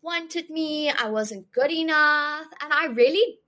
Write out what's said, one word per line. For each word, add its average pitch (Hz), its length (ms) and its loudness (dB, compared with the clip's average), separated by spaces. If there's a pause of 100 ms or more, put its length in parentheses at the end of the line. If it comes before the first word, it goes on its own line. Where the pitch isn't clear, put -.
wanted 330 480 -6
me. 302 400 -2
I 226 180 -2
wasn't 214 420 -6
good 277 220 0
enough. 302 760 0 (140)
And 302 120 -4
I 302 140 0
really 285 600 2